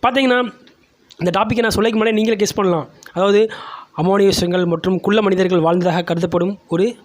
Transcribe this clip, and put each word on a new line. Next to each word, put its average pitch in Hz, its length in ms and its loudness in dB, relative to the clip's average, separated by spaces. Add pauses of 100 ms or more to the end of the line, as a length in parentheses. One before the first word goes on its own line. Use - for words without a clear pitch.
பார்த்தீங்கன்னா, 247 440 0 (680)
இந்த 175 200 -2
டாப்பிக்கை 220 180 -2
நான் 233 180 0
சொல்லிக்கு 220 220 0
முன்னாடி 226 140 0
நீங்களே 220 240 0
கெஸ் 208 200 -2
பண்ணலாம். 175 340 0 (240)
அதாவது, 202 360 2 (480)
அமானுஷ்யங்கள் 180 680 2
மற்றும் 175 340 -2
குள்ள 208 220 0
மனிதர்கள் 185 380 2
வாழ்ந்ததாக 175 440 0
கருதப்படும் 175 540 -2 (100)
ஒரு 196 380 -2